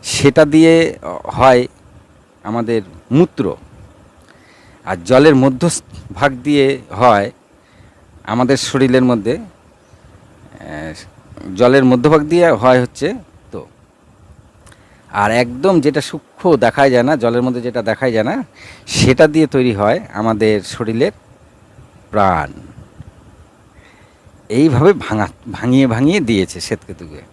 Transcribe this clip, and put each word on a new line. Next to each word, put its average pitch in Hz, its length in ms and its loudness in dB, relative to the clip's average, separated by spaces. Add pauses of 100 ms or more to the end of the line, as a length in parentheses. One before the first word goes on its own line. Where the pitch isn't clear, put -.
সেটা 147 420 2
দিয়ে 160 540 2 (260)
হয় 123 420 4 (760)
আমাদের 113 380 -4 (300)
মূত্র, 131 440 0 (1300)
আর 92 200 -8
জলের 139 300 4
মধ্য 131 340 0 (440)
ভাগ 135 200 -2
দিয়ে 135 460 0 (100)
হয় 107 420 2 (920)
আমাদের 123 340 -2
শরীরের 131 460 0
মধ্যে, 120 340 -2
আহ, - 1600 -20 (600)
জলের 127 300 4
মধ্যভাগ 147 380 2
দিয়ে 170 280 2
হয় 127 300 4
হচ্ছে 139 320 -6 (380)
তো, 80 140 -14 (1500)
আর 104 200 0
একদম 127 500 0
যেটা 143 200 -2
সূক্ষ্ম - 540 -4
দেখাই 127 360 2
যায় 123 120 2
না, 147 120 0
জলের 120 260 -2
মধ্যে 123 200 -4
যেটা 120 200 -6
দেখাই 110 300 -4
যায় 110 120 -2
না, 196 200 -4 (440)
সেটা 131 400 2
দিয়ে 156 200 2
তৈরি 127 260 0
হয় 104 260 0 (140)
আমাদের 107 480 0
শরীরের 113 500 -4 (1000)
প্রাণ। 90 400 0 (2000)
এইভাবে 143 440 2
ভাঙা, 107 340 -4 (240)
ভাঙিয়ে 127 360 0
ভাঙিয়ে 139 320 0
দিয়েছে 98 400 -2
শ্বেতকেতুকে। 82 640 -12 (120)